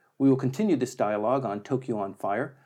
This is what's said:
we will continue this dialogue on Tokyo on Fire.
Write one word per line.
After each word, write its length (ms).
we 120
will 60
continue 400
this 180
dialogue 500
on 160
Tokyo 380
on 160
Fire. 520